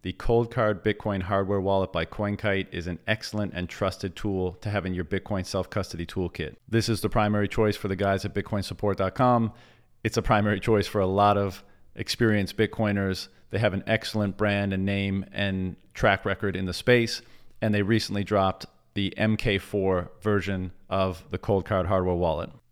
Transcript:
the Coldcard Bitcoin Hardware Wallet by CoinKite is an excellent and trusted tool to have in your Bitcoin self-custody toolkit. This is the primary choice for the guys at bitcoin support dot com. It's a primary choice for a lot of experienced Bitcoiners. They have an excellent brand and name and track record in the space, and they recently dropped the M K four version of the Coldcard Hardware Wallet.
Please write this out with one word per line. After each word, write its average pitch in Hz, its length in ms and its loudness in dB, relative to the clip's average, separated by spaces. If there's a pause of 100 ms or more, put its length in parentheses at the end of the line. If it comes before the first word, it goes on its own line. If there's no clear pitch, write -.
the 90 100 -6
Coldcard 117 720 0
Bitcoin 104 380 0
Hardware 98 380 0
Wallet 95 320 0
by - 120 0
CoinKite 101 680 -2
is 87 140 -6
an 87 220 -6
excellent 107 440 -4
and 90 160 -6
trusted - 460 -4
tool 92 460 -2
to 107 100 -6
have 101 160 -2
in 92 80 -2
your 87 100 -2
Bitcoin 95 400 -4
self-custody 90 640 -4
toolkit. 85 480 -6 (140)
This 110 200 2
is 110 120 0
the 104 100 0
primary 104 380 2
choice 107 280 2
for - 120 -6
the 95 80 -2
guys 98 280 0
at 98 80 -4
bitcoin 101 300 -4
support 98 360 -4
dot 95 180 -2
com. 120 360 4 (500)
It's 113 160 0
a 110 40 0
primary 104 380 2
choice 107 260 2
for 104 140 -2
a 92 60 2
lot 101 320 4
of 98 260 -4 (300)
experienced 104 640 0
Bitcoiners. 101 720 0 (200)
They 98 100 -4
have 104 140 2
an 95 140 -4
excellent 104 500 0
brand 101 380 0
and 95 100 -2
name 98 480 0
and 95 440 -4 (180)
track 101 320 2
record 98 300 -2
in 95 100 -2
the 90 80 -4
space, 120 480 2 (400)
and 110 120 2
they 104 60 4
recently 101 420 0
dropped 95 440 2 (260)
the 98 240 -4
M 107 220 2
K 101 180 2
four 95 540 0 (100)
version 95 520 0 (180)
of 95 400 0
the 98 80 -4
Coldcard 95 480 0
Hardware 92 300 2
Wallet. 85 340 -2 (220)